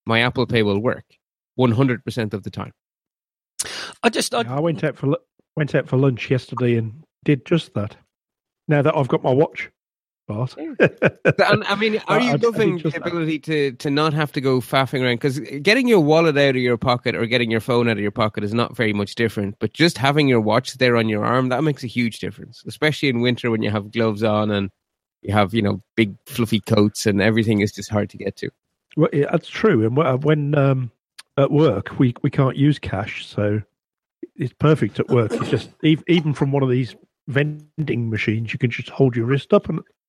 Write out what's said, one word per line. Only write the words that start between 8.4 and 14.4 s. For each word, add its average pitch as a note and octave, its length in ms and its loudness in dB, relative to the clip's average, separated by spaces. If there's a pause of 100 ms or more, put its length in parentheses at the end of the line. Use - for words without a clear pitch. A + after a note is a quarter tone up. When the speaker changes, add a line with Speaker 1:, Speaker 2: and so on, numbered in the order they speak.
Speaker 3:
Now D3 140 4
that D#3+ 140 2
I've C3+ 120 0
got D#3+ 140 0
my C3+ 100 2
watch, - 360 0 (580)
Bart. A2 300 -6
Speaker 1:
Yeah. D#4 240 -10
Speaker 3:
<laughs> - 60 6 (520)
Speaker 1:
And, G#3 260 2
I G3 100 -2
mean, G#3+ 220 0 (100)
are G3 120 2
Speaker 3:
I, B3 40 2
Speaker 1:
you B3 80 2
Speaker 3:
I, A#3 40 0
I - 20 0
did A#3 80 -2
Speaker 1:
loving G#3+ 340 0
Speaker 3:
just D#3 160 -2
Speaker 1:
the E3 60 -6
Speaker 3:
that. F3 80 -6
Speaker 1:
ability D#3+ 320 -4
to, D3 320 -2
to C#3+ 180 -6
not D3 240 0
have D3+ 180 0
to D3 80 -4